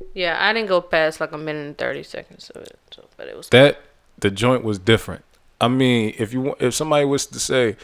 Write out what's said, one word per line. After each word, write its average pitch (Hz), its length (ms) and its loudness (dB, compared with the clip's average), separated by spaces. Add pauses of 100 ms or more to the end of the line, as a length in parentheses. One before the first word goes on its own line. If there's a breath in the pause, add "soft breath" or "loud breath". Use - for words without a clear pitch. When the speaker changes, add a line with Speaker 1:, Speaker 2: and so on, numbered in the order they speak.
(140)
Speaker 1:
Yeah, 175 260 -2
I 208 140 2
didn't 220 160 -4
go 180 120 2
past, 160 380 0
like, 156 140 -6
a 151 40 -12
minute 151 280 -8
and 147 120 -14
thirty 139 260 -6
seconds - 480 -18
of - 100 -18
it, - 160 -20 (160)
so, - 100 -20 (140)
but - 100 -14
it - 80 -16
was - 140 -18
Speaker 2:
That, 131 320 6 (380)
the 104 120 0
joint 117 320 0
was 107 160 -4
different. 98 440 2 (380)
I 117 80 4
mean, 123 480 2
if 110 160 -4
you 131 80 -4
wa-, 135 180 -4
if 123 140 0
somebody 151 320 0
was 139 220 0
to - 120 -14
say, 120 440 0